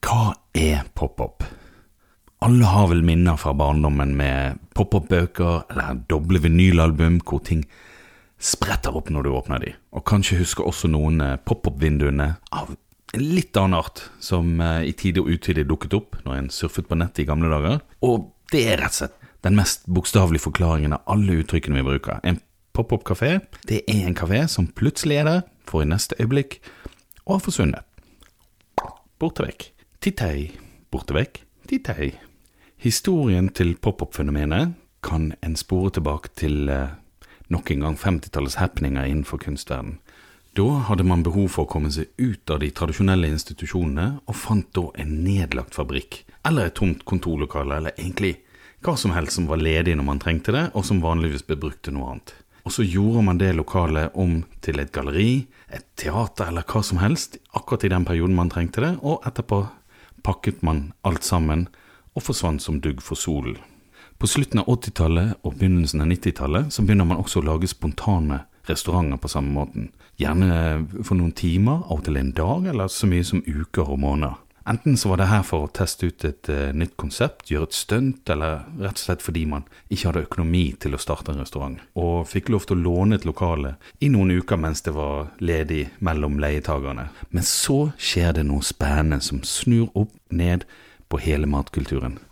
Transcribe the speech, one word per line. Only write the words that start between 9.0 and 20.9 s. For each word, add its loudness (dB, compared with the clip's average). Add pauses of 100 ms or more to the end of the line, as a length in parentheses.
når -2
du 0
åpner -4
de. -8 (240)
Og -8
kanskje 4
husker -2
også 0
noen, 4
eh, -2
pop-up-vinduene 0 (240)
av -8
en -8
litt 0
annen 4
art -8 (160)
som, 0
eh, 0
i -4
tide 0
og 0
utide 0
dukket -2
opp -2
når -4
en -4
surfet -6
på 0
nettet -2
i 0
gamle 2
dager. 2 (220)
Og 0 (180)
det 4
er 0
rett -2
og -4
slett -14 (260)
den 4
mest 2
bokstavelige 4
forklaringen 2